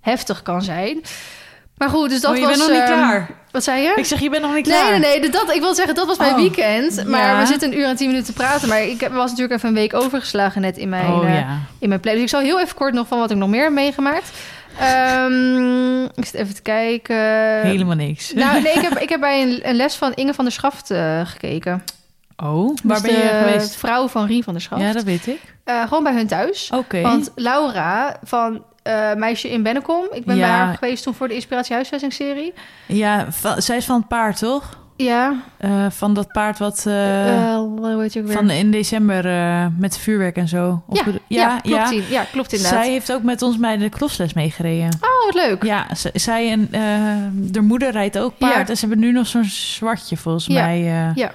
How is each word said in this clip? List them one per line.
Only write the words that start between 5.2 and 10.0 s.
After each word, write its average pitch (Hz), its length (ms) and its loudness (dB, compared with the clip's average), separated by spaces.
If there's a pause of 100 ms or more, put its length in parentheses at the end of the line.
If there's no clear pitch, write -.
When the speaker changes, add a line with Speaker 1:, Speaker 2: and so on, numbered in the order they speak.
Speaker 1:
Dat, 262 120 0 (140)
dat, 320 80 0
ik 330 60 2
wil 349 140 0
zeggen, 349 200 0
dat 349 120 0
was 370 120 -2
mijn 294 160 4
Speaker 2:
Oh. - 20 4
Speaker 1:
weekend. 233 720 2
Maar 254 200 2
Speaker 2:
Ja. 254 140 4
Speaker 1:
we 220 60 4
zitten 285 260 2
een 269 60 -2
uur 277 80 2
en 262 100 0
tien 269 100 -2
minuten 262 280 0
te - 60 -8
praten. 269 280 0
Maar 214 140 2
ik 226 180 -4
heb, 254 120 -2
was 254 180 0
natuurlijk 247 260 -2
even 226 120 -2
een 226 60 2
week 214 200 0
overgeslagen 233 680 0